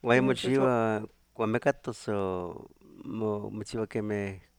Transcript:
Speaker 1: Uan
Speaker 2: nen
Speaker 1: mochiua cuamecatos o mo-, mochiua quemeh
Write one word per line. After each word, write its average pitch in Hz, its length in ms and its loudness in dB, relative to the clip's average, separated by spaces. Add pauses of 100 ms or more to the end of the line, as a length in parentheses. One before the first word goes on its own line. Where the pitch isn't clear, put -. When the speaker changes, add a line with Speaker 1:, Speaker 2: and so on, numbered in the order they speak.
Speaker 1:
Uan 123 140 6
Speaker 2:
nen 127 80 6
Speaker 1:
mochiua 123 760 2 (320)
cuamecatos 117 760 -2
o 92 580 -4 (360)
mo-, 104 480 -4
mochiua 107 360 -6
quemeh 104 540 -4 (180)